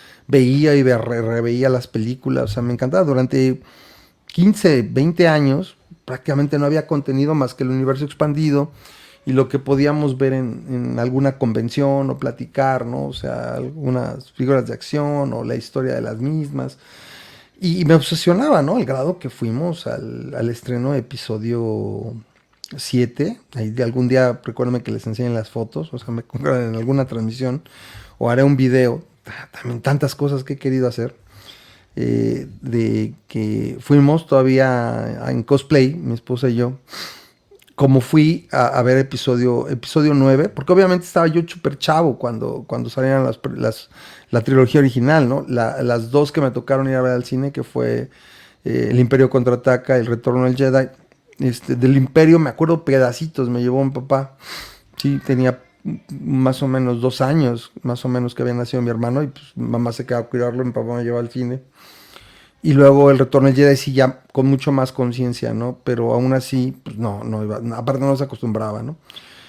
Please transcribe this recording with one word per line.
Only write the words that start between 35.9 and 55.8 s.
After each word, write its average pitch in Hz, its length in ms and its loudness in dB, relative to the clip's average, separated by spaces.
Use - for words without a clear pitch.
mi 143 220 -6
esposa 127 340 -4
y 117 60 0
yo, 123 240 -2
como 131 260 6
fui 156 500 2
a, 131 140 2
a 131 160 0
ver 127 160 4
episodio, 123 720 0
episodio 147 460 0
nueve, 135 340 4
porque 139 240 -2
obviamente 180 320 4
estaba 170 220 0
yo 165 200 0
súper 165 300 -6
chavo 156 400 0
cuando, 120 480 -8
cuando 120 240 -8
salieron 131 360 0
las, 120 140 -4
las, 113 340 -4
la 117 100 2
trilogía 135 380 4
original, 135 500 4
¿no? 139 180 -2
La, 117 360 -2
las 117 260 -2
dos 143 220 2
que 160 100 0
me 135 80 0
tocaron 135 400 -2
ir 131 60 0
a 131 80 0
ver 127 80 0
al 123 140 -2
cine, 135 260 -4
que 135 100 -8
fue, 123 480 -4
eh, 120 240 0
El 123 100 4
Imperio 127 300 6
Contraataca, 123 640 2
El 117 120 0
Retorno 123 380 0
del 127 100 0
Jedi. 131 320 2
Este, 127 380 -4
del 131 200 4
Imperio 160 440 6
me 151 100 0
acuerdo 160 360 0
pedacitos, 131 640 0
me 123 120 -2
llevó 127 240 0
mi 135 60 -2
papá. 135 440 -4
Sí, 139 260 -2
tenía 127 380 0